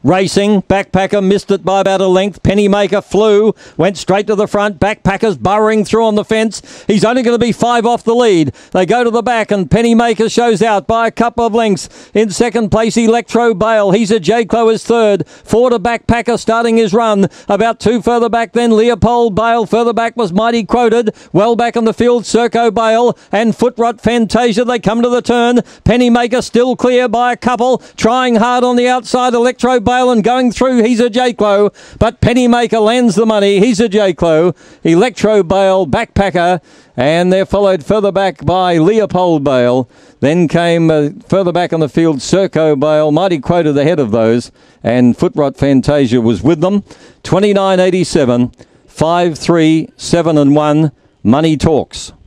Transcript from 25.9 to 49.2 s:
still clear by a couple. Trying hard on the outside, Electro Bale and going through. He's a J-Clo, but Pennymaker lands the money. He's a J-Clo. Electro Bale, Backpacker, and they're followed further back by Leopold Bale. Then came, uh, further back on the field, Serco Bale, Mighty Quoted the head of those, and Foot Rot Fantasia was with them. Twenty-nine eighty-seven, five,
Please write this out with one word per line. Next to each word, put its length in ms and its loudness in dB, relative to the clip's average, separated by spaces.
still 320 0
clear 320 0
by 260 -2
a 40 -6
couple. 460 -2
Trying 400 0
hard 260 0
on 140 0
the 100 0
outside, 480 -2
Electro 440 0
Bale 120 -2
and 320 2
going 300 0
through. 300 0
He's 180 0
a 80 0
J-Clo, 600 0
but 220 -2
Pennymaker 600 2
lands 340 2
the 100 2
money. 340 0
He's 220 2
a 80 2
J-Clo. 640 0
Electro 580 2
Bale, 420 0
Backpacker, 760 -2
and 380 0
they're 120 0
followed 380 0
further 260 0
back 360 -4
by 320 0
Leopold 640 0
Bale. 460 0
Then 260 2
came, 420 0
uh, 200 0
further 240 0
back 220 -2
on 80 -2
the 80 -2
field, 300 0
Serco 600 0
Bale, 320 0
Mighty 280 0
Quoted 340 0
the 100 0
head 160 0
of 120 -2
those, 380 0
and 360 2
Foot 180 -2
Rot 220 -2
Fantasia 640 0
was 200 0
with 200 0
them. 240 -2
Twenty-nine 580 0
eighty-seven, 720 0
five, 500 -2